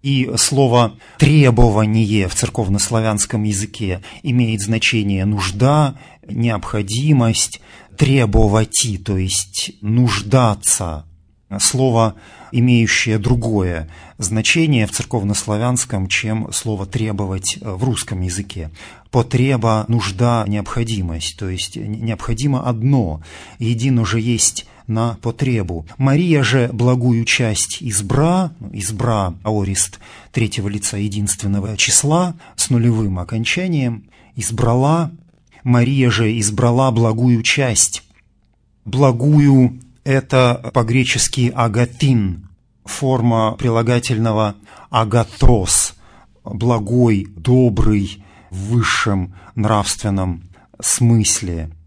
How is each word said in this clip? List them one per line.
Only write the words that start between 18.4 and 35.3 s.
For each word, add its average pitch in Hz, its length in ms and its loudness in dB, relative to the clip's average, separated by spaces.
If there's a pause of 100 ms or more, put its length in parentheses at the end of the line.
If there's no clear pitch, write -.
Потреба, 120 760 0
нужда, 110 600 0
необходимость, 101 880 -4
то 95 120 -8
есть 92 260 -8
не-, 107 240 -8
необходимо 117 680 -2
одно, 113 560 0 (360)
едино 117 480 0
же 104 120 -2
есть 113 480 -2 (200)
на 113 340 -2
потребу. 104 680 -4 (120)
«Мария 143 440 2
же 120 300 2
благую 120 540 2
часть - 560 -2
избра», 151 720 0 (180)
избра, 101 680 -2
аорист 101 580 -2 (320)
третьего 107 360 -2
лица 101 280 -6
единственного 101 800 -4
числа 165 580 0 (220)
с - 140 -4
нулевым 110 480 0
окончанием, 120 840 -4 (300)
избрала, 127 760 0 (520)